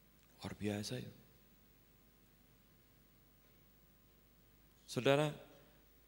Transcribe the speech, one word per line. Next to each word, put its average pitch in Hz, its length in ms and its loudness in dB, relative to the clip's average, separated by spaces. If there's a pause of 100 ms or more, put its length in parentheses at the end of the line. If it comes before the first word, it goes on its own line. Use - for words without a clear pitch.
(400)
Luar 92 160 -6
biasa 104 400 -2
ya. - 160 -8 (3750)
Saudara, 139 400 4 (800)